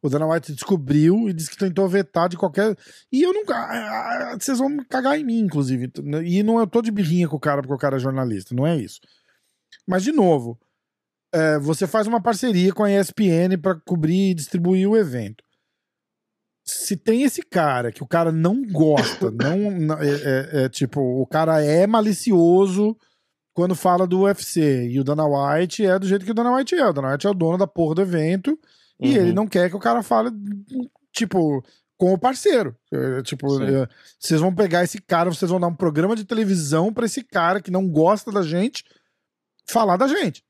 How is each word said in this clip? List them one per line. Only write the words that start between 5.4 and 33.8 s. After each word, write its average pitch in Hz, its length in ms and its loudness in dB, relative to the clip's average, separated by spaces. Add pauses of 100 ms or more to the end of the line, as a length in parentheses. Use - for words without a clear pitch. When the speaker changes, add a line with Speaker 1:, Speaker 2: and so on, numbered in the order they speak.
Speaker 1:
inclusive. 131 500 -2 (340)
E 180 160 2
não, 226 180 2
eu 226 60 2
tô 233 160 0
de 226 80 -4
birrinha 175 380 0
com 147 80 -4
o 139 40 -6
cara 143 220 -2
porque 135 140 -6
o - 20 -10
cara 139 200 -2
é - 20 -2
jornalista, 123 560 -4
não 131 100 0
é 170 120 0
isso. 98 220 -10 (880)
Mas, 185 140 -2
de 254 100 -2
novo, 151 480 2 (720)
é, 156 280 2
você 151 260 -2
faz 214 220 0
uma 226 120 0
parceria 196 540 2
com 214 100 -2
a 202 60 2
E 196 60 2
S 196 180 0
P 214 140 0
N 175 300 2
pra 175 180 -2
cobrir 180 560 0
e - 20 0
distribuir 185 560 0
o 220 80 4
evento. 123 460 -4 (1200)
Se - 320 -6
tem 226 240 0
esse 294 220 0
cara 127 480 0
que - 100 -16
o 131 60 -12
cara 170 240 2
não 175 400 0
gosta, 151 580 2
<coughs> - 0 -
não, 151 400 -2
não, 156 300 -2
é, 147 100 0
é, 139 560 -2
é, 127 40 -2
tipo, 139 300 -4
o 127 280 -2
cara 156 360 2
é 160 220 4
malicioso 202 1120 2 (560)
quando 180 220 0
fala 180 320 2
do 185 140 2
U 196 60 4
F 202 160 0
C, 139 460 0
e 127 100 -2
o 135 40 0
Dana 151 240 0
White 147 580 0
é 185 140 2
do 190 80 -4
jeito 190 180 0
que 220 60 -6
o - 20 -2
Dana 240 220 0
White 269 180 -2
é. 302 160 2
O 165 40 0
Dana 135 180 -2
White 143 160 -2
é - 20 2
o 202 60 0
dono 175 240 0
da 196 80 2
porra 160 260 -2
do 175 80 0
evento, 180 560 0 (460)
e 269 60 4
Speaker 2:
Uhum. 277 60 4
Speaker 1:
ele 175 180 4
não 208 140 0
quer 180 200 2
que 175 80 -6
o 196 40 -8
cara 233 240 0
fale, 233 260 0 (840)
tipo, 160 520 -2 (340)
com 185 160 2
o 180 60 0
parceiro. 247 580 0 (160)
É, 131 300 -4
tipo, 139 340 -6
Speaker 2:
Sim. 135 60 -2
Speaker 1:
é, 135 240 0 (320)